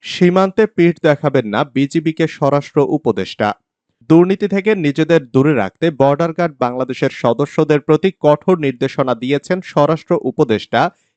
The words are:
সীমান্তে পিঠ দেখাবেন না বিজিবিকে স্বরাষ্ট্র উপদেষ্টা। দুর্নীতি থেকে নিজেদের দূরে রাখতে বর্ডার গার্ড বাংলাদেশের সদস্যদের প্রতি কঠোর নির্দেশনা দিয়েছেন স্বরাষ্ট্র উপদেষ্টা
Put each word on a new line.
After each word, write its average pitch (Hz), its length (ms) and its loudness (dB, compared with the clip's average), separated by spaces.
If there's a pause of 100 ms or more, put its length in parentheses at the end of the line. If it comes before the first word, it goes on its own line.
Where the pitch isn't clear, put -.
সীমান্তে 185 640 2
পিঠ 170 340 2
দেখাবেন 143 460 0
না 104 120 -2 (140)
বিজিবিকে 156 560 -2
স্বরাষ্ট্র 143 500 -2 (140)
উপদেষ্টা। 104 560 -2 (600)
দুর্নীতি 185 380 4
থেকে 196 300 -2
নিজেদের 156 440 0 (100)
দূরে 135 240 2
রাখতে 101 360 -4
বর্ডার 143 420 0
গার্ড 165 260 -4
বাংলাদেশের 127 560 -4
সদস্যদের 143 680 0
প্রতি 156 280 2 (120)
কঠোর 151 380 2
নির্দেশনা 131 560 -2
দিয়েছেন 139 500 -4
স্বরাষ্ট্র 156 480 0 (100)
উপদেষ্টা 117 580 0 (360)